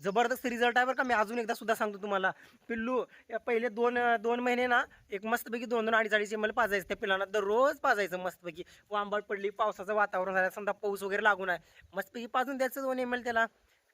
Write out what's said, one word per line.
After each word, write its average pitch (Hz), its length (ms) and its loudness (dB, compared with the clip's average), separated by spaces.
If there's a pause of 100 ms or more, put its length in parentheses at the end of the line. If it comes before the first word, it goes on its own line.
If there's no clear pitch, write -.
जबरदस्त 240 440 0
रिझल्ट 240 300 2
आहे 254 100 6
बरं 254 100 0
का. 277 60 2
मी 247 120 0
अजून 220 240 2
एकदा 226 160 -2
सुद्धा 220 200 -2
सांगतो 208 280 -4
तुम्हाला, 196 300 0 (360)
पिल्लू 233 360 -2 (260)
या 226 80 -4
पहिले 240 300 0
दोन, 240 300 0
अ, 240 180 4
दोन 233 240 0
महिने 247 260 0
ना 247 180 4 (260)
एक 202 140 -8
मस्तपैकी 233 400 -4
दोन, 226 200 0
दोन, 226 100 2
अडीच, 220 200 2
अडीच 208 180 0
एमएल 214 180 0
पाजायचं 202 380 0
त्या 202 80 -4
पिल्लांना 196 280 0
दररोज 214 520 2
पाजायचं 202 420 0
मस्तपैकी. 175 440 -8 (280)
व 208 40 -4
आंबट 202 280 -2
पडली, 202 280 -4
पावसाचं 208 440 -2
वातावरण 196 400 0
झालं, 185 160 2
समजा 202 220 -4
पाऊस 202 300 -4
वगैरे 202 220 -2
लागून 190 260 4
आहे, 170 80 -2 (360)
मस्तपैकी 226 320 -6
पाजून 254 300 -2
द्यायचं 262 260 -2
दोन 262 160 -2
एमएल 247 260 -2
त्याला, 226 220 2 (480)